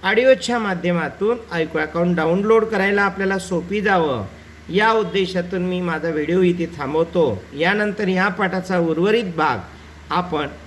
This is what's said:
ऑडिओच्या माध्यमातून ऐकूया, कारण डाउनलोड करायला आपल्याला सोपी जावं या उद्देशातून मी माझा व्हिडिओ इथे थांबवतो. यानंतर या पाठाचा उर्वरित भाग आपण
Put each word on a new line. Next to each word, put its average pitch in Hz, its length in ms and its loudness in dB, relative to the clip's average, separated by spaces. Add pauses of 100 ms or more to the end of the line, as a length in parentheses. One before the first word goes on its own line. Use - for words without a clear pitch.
ऑडिओच्या 240 560 4
माध्यमातून 175 760 0 (160)
ऐकूया, 160 320 -2
कारण 170 300 0
डाउनलोड 196 500 2
करायला 202 380 0
आपल्याला 190 360 0
सोपी 185 420 -4
जावं 165 440 2 (440)
या 208 240 2
उद्देशातून 180 720 -2
मी 180 180 -2
माझा 165 280 -4
व्हिडिओ 160 340 0
इथे 175 240 2 (100)
थांबवतो. 151 640 0 (160)
यानंतर 202 500 0
या 185 200 2
पाठाचा 185 500 -2
उर्वरित 175 580 2
भाग 143 220 0 (540)
आपण 156 340 -2 (200)